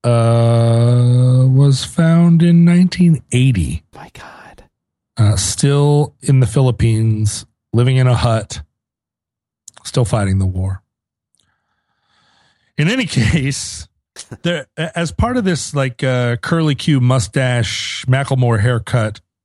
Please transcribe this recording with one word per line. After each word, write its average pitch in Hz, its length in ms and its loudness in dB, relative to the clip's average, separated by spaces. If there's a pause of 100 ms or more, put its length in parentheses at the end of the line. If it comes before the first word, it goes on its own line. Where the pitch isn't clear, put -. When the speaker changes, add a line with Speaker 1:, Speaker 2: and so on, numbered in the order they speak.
Speaker 1:
uh, 120 1400 2
was 135 360 4
found 165 600 2
in 170 200 4
nineteen 175 680 2
eighty. 107 520 0 (100)
Speaker 2:
My - 200 -20
God. - 500 -20 (560)
Speaker 1:
Uh, 104 160 2
still 143 840 0
in 135 200 2
the 123 40 2
Philippines, 110 1000 -2 (260)
living 127 240 0
in 127 80 2
a 123 80 2
hut, 117 480 -4 (1200)
still 127 220 -2
fighting 98 320 -2
the 95 80 0
war. 92 380 -6 (1900)
In 147 100 0
any 247 180 -2
<laughs> - 20 -8
case, - 800 -4 (560)
there, 170 240 -4 (100)
a-, 156 180 -8
as 170 160 -6
part 240 240 -2
of 247 80 -2
this, 180 300 -4
like, 135 300 -4
uh, 123 340 -2
curly 160 380 -2
Q 143 260 0
mustache, 123 1040 -2
Macklemore 127 520 0
haircut, 110 600 -2 (260)